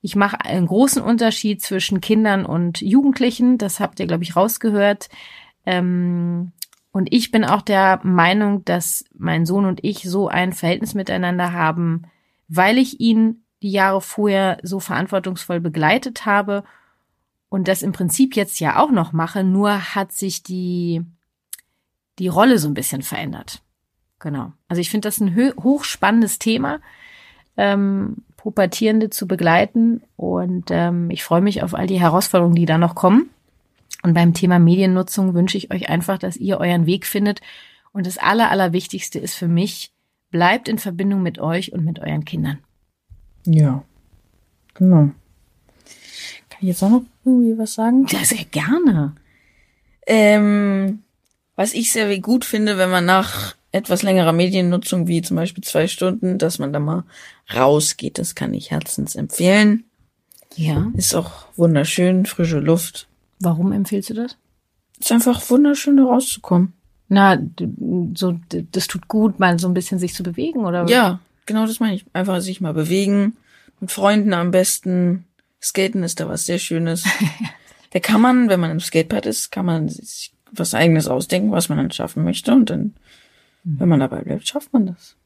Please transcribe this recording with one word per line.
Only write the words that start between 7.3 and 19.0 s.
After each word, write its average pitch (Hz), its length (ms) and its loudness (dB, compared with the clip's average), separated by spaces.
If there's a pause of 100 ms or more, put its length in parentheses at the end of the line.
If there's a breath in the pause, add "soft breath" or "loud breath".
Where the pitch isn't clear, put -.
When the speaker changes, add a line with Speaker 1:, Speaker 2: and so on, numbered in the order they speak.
Speaker 1:
bin 220 120 2
auch 196 160 0
der 190 420 2
Meinung, 190 600 2
dass - 400 -4 (140)
mein 165 260 0
Sohn 190 220 0
und 180 160 -2
ich 196 260 -6
so 190 200 -2
ein 180 260 -2
Verhältnis 180 400 -4
miteinander 180 580 -4
haben, 165 520 -2 (440 soft breath)
weil 190 300 2
ich 254 220 0
ihn 226 420 2 (200)
die 202 100 -6
Jahre 190 280 2
vorher 196 600 0
so 190 180 -8
verantwortungsvoll 185 800 -6
begleitet 170 640 -2
habe 202 400 -2 (840 soft breath)
und 185 180 -4
das 190 140 -2
im 196 100 -4
Prinzip 196 440 0
jetzt 202 240 -4
ja 156 180 0
auch 294 120 4
noch 175 220 0